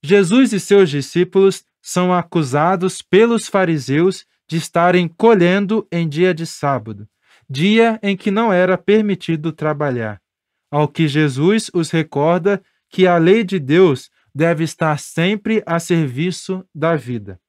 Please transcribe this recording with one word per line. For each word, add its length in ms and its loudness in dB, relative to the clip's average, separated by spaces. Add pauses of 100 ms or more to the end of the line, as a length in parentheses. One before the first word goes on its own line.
Jesus 500 4
e 60 -2
seus 300 4
discípulos 760 0 (160)
são 320 -2
acusados 880 -2
pelos 460 2
fariseus 760 -2 (220)
de 100 -6
estarem 500 0
colhendo 840 2
em 160 -4
dia 260 0
de 120 -8
sábado, 640 -6 (420)
dia 520 2
em 140 -2
que 160 -4
não 220 0
era 240 2
permitido 760 0
trabalhar, 720 -4 (500)
ao 160 0
que 200 -2
Jesus 680 0
os 180 -2
recorda 720 -2 (260)
que 180 2
a 100 4
lei 260 4
de 160 -4
Deus 500 2 (240)
deve 300 0
estar 360 -2
sempre 680 -4
a 140 -2
serviço 960 -4
da 220 -2
vida. 540 -10